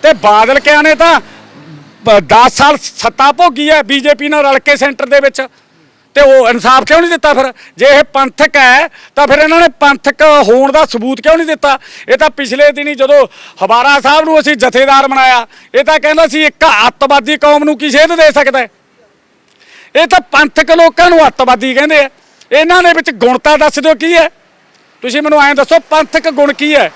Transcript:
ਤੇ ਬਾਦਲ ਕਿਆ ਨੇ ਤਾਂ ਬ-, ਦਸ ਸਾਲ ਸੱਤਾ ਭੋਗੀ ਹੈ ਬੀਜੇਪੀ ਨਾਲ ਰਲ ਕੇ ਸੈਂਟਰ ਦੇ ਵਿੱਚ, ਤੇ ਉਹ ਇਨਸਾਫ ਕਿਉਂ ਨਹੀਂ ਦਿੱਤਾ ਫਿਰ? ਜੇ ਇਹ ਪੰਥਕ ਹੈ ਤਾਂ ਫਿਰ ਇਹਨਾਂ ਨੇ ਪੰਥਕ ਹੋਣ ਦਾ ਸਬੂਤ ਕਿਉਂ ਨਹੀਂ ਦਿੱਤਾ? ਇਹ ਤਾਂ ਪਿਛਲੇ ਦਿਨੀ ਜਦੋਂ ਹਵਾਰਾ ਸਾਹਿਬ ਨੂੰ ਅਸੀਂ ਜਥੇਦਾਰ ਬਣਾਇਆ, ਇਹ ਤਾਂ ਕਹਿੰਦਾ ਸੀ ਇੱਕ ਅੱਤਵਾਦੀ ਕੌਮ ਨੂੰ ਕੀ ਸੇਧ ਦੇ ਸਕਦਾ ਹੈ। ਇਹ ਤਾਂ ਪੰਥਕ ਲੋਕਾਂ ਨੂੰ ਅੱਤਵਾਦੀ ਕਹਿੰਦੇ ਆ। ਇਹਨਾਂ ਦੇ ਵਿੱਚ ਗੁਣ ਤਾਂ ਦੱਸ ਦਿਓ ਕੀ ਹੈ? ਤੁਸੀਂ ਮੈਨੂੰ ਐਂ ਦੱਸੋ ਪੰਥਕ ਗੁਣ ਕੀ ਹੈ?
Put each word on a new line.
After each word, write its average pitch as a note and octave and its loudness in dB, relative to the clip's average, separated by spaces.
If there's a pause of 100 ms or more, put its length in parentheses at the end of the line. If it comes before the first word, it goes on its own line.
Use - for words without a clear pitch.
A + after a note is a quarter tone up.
ਤੇ D#4 2
ਬਾਦਲ A3 0
ਕਿਆ D4 0
ਨੇ D#4 2
ਤਾਂ D#4+ 2 (840)
ਬ-, G#3 4
ਦਸ G#3+ 2
ਸਾਲ C#4+ 0
ਸੱਤਾ - -4
ਭੋਗੀ D4 -2
ਹੈ D#4 2
ਬੀਜੇਪੀ C#4 -4
ਨਾਲ D4 -2
ਰਲ C4+ 0
ਕੇ C#4+ -2
ਸੈਂਟਰ C#4 -4
ਦੇ C#4 0
ਵਿੱਚ, C4+ -4 (680)
ਤੇ C#4 0
ਉਹ C4 4
ਇਨਸਾਫ A#3+ 0
ਕਿਉਂ D#4 0
ਨਹੀਂ E4+ -2
ਦਿੱਤਾ D#4 -2
ਫਿਰ? C4 -2 (240)
ਜੇ G#3+ 0
ਇਹ C#4+ 4
ਪੰਥਕ C4+ -2
ਹੈ C4+ 2
ਤਾਂ - -4
ਫਿਰ C#4 0
ਇਹਨਾਂ D#4+ 2
ਨੇ F4 2 (120)
ਪੰਥਕ C#4+ -2
ਹੋਣ C#4 2
ਦਾ D#4 2
ਸਬੂਤ A#3+ -8
ਕਿਉਂ D#4+ 2
ਨਹੀਂ E4 -4
ਦਿੱਤਾ? C#4+ -2 (300)
ਇਹ B3+ 0
ਤਾਂ D#4 0
ਪਿਛਲੇ C#4+ -2
ਦਿਨੀ C#4+ -8
ਜਦੋਂ C4+ 2 (380)
ਹਵਾਰਾ B3 0
ਸਾਹਿਬ D4 0
ਨੂੰ D#4 0
ਅਸੀਂ D4 -2
ਜਥੇਦਾਰ C4+ 0
ਬਣਾਇਆ, C4 0 (280)
ਇਹ C4+ 0
ਤਾਂ D#4 0
ਕਹਿੰਦਾ D#4 -2
ਸੀ D#4 -4
ਇੱਕ D4+ -2 (220)
ਅੱਤਵਾਦੀ C#4 -2
ਕੌਮ D4 0
ਨੂੰ D4 -2
ਕੀ C#4+ -6
ਸੇਧ D#4 0
ਦੇ D#4 2
ਸਕਦਾ C4+ -2
ਹੈ। A#3 -6 (1300)
ਇਹ D#4 0
ਤਾਂ F4+ 2
ਪੰਥਕ D4+ -2
ਲੋਕਾਂ E4 2
ਨੂੰ D#4+ 4
ਅੱਤਵਾਦੀ B3+ -2
ਕਹਿੰਦੇ D4 0
ਆ। C#4 0 (420)
ਇਹਨਾਂ E4 0
ਦੇ E4+ 2
ਵਿੱਚ E4 -4
ਗੁਣ A#3+ -2
ਤਾਂ D4+ 0
ਦੱਸ D4 0
ਦਿਓ D#4 0
ਕੀ D#4+ -4
ਹੈ? E4 2 (720)
ਤੁਸੀਂ B3+ -6
ਮੈਨੂੰ D4+ 0
ਐਂ C#4+ 0
ਦੱਸੋ C#4+ 0
ਪੰਥਕ D#4 -4
ਗੁਣ C#4+ -2
ਕੀ D4+ -4
ਹੈ? G3+ 0